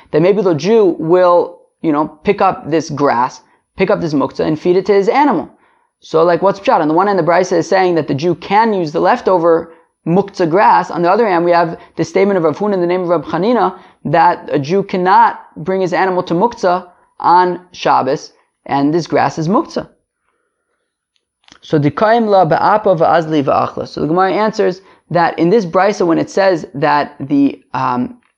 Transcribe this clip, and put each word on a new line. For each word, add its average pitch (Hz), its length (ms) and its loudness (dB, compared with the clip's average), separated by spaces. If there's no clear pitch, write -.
that 151 100 2
maybe 196 200 2
the 185 120 2
Jew 180 460 2
will, 175 640 2
you 160 120 -2
know, 151 140 -2
pick 202 180 0
up 180 280 -2
this 156 200 -2
grass, 135 520 -2
pick - 120 -2
up 185 120 0
this 160 120 -4
muktzah 135 320 -2
and 156 140 -2
feed 180 160 0
it 185 120 0
to 208 60 2
his 196 140 2
animal. 175 420 0
So, 160 240 0
like, 170 180 2
what's 196 180 0
pshat? 220 220 0
On 151 60 0
the 156 60 0
one 180 140 2
hand, 196 100 0
the 170 60 0
brisa 175 300 0
is 165 160 -2
saying 185 260 0
that 151 120 -2
the 151 80 -2
Jew 165 200 -2
can 220 380 0
use 175 180 -4
the 165 80 -4
leftover 170 760 0
muktzah 185 440 0
grass. 185 420 2
On 170 100 -4
the 170 80 2
other 214 180 2
hand, 175 180 0
we 175 60 2
have 170 280 0
the 170 80 -2
statement 196 340 0
of 165 60 -2
Rav 151 140 0
Huna 208 160 -2
in 185 80 -2
the 175 60 0
name 180 160 -2
of 170 60 -6
Rav 170 160 0
Chanina 185 540 -2
that 165 480 0
a 143 60 2
Jew 170 240 -2
cannot 196 560 2
bring 190 260 -4
his 180 120 -4
animal 180 300 0
to 175 100 -4
muktzah 180 580 -2
on 175 520 2
Shabbos, 135 640 -2
and 143 280 -2
this 170 140 -2
grass 139 300 -2
is 156 100 -4
muktzah. 240 420 -4
So, - 180 -2
Dikayim 214 480 0
la 190 180 4
ba'apa 185 520 0
va'azli 156 460 0
va'achla. 123 440 -2
So - 140 -10
the 147 60 -4
Gemara 185 260 0
answers 196 480 -2
that 165 300 0
in 165 100 2
this 208 160 2
brisa, 190 400 0
when 165 120 0
it 147 120 -4
says 190 440 0
that 143 460 -2
the, 139 440 0
um, 127 460 -4